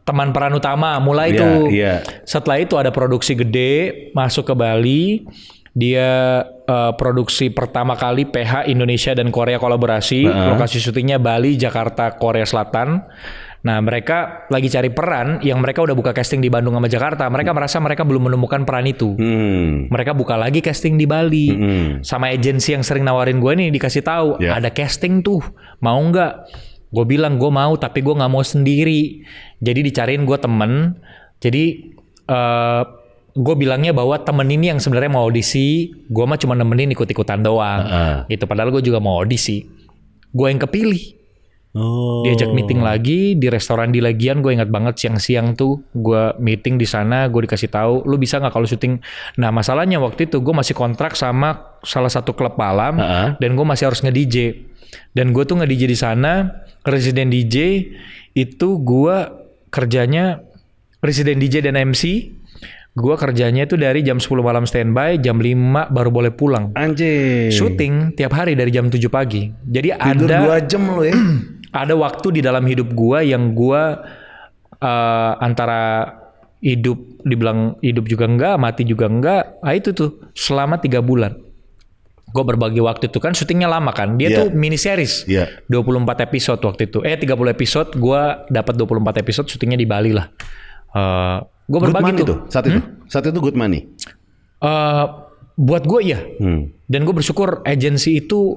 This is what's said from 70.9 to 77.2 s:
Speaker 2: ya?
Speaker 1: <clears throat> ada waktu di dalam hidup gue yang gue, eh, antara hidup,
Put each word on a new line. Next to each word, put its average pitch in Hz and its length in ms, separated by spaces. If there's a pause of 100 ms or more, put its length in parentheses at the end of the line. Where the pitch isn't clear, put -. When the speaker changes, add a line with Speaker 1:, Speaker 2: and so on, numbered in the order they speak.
Speaker 2:
ya? 160 160
Speaker 1:
<clears throat> 233 40 (520)
ada 139 180
waktu 156 380
di 156 100
dalam 127 220
hidup 127 260
gue 117 360
yang 123 260
gue, 127 300 (960)
eh, 117 600
antara 113 720 (500)
hidup, 123 400 (240)